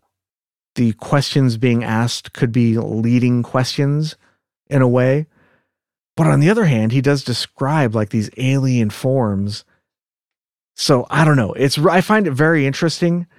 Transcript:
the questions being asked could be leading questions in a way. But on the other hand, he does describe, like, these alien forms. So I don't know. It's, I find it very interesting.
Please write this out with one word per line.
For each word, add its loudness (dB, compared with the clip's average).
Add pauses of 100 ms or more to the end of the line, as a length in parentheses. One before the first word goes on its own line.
(760)
the 2
questions 0
being 0
asked -4
could -2
be 2
leading 0
questions -2 (520)
in 0
a 4
way. 2 (880)
But 2
on 2
the 4
other 2
hand, 2
he 0
does 0
describe, -2
like, -2
these -4
alien 0
forms. -2 (1120)
So 2
I 2
don't 4
know. 0
It's, 0
I 2
find 0
it -2
very 2
interesting. -2 (120)